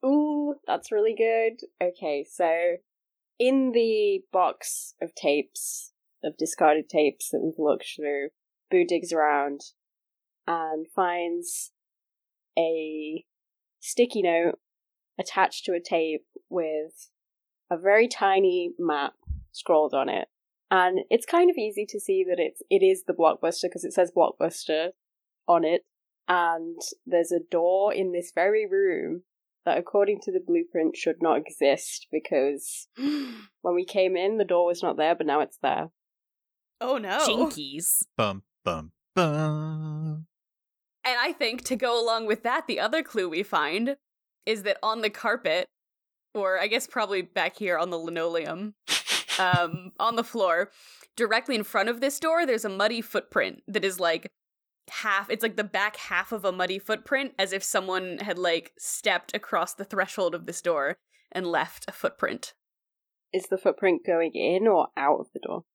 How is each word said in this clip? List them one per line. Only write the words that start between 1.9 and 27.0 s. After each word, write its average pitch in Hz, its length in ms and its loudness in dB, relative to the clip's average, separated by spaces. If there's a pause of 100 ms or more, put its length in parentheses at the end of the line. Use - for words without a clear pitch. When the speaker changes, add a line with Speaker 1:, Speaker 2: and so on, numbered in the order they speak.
Speaker 1:
so 170 460 2 (640)
in 262 340 4
the 214 480 4 (100)
box - 720 0
of 165 140 -8
tapes, - 800 -2 (300)
of 156 140 -6
discarded 156 520 2
tapes 151 420 0
that 147 120 -2
we've 160 100 -2 (100)
looked 147 220 0 (100)
through, 147 340 -6 (420)
Boo 180 140 6
digs 175 280 -2
around 143 480 2 (840)
and 160 380 -2 (100)
finds 175 760 -2 (840)
a 156 680 -2 (540)
sticky 240 420 0
note 170 380 2 (600)
attached - 460 0
to 190 80 0
a 175 60 0
tape 160 460 -2 (240)
with 160 600 -4 (600)
a 175 60 -2
very 202 300 6
tiny 190 680 4
map 151 360 0 (380)
scrawled 151 420 2
on 135 160 2
it. - 180 -2 (440)
And 185 280 4 (100)
it's 233 160 4
kind 349 240 6
of 330 80 0
easy 214 320 -4
to 208 100 -8
see 190 280 2
that 175 120 0
it's, - 300 -2
it 190 140 6
is 190 220 6
the 180 80 -2
Blockbuster 165 580 2
'cause 170 120 -10
it - 100 -8
says 180 220 4
Blockbuster 165 720 0 (580)
on 170 160 6
it. 160 220 2 (420)
And 170 520 0 (260)